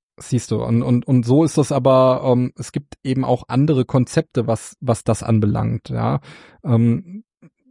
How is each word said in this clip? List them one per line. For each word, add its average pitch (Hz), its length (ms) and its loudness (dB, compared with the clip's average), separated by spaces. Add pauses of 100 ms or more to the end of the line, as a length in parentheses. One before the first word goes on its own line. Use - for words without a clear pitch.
(180)
siehst - 340 -4
du, 113 120 -2
und, 117 180 0
und, 120 260 0
und 127 180 2
so 135 180 4
ist 151 140 0
das 147 140 0
aber, 131 540 4
ähm, 123 320 0
es - 140 -14
gibt - 320 -10
eben 131 220 -2
auch 123 220 -2
andere 131 380 2
Konzepte, 127 640 -2
was, - 340 -6
was - 220 -2
das - 200 -2
anbelangt, 110 640 -2
ja. 120 300 -4 (440)
Ähm, 117 600 0 (480)